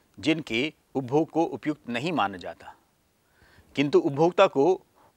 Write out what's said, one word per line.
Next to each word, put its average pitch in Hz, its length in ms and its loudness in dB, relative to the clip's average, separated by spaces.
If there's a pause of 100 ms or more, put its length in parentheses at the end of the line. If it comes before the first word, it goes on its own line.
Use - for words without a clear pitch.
(180)
जिनके 143 540 -2 (220)
उपभोग 135 360 -2
को 165 140 0
उपयुक्त 147 440 -6
नहीं 123 240 -4
माना 101 240 -2
जाता, 87 380 -16 (1000)
किंतु 143 220 2
उपभोक्ता 165 480 4
को 135 340 0 (360)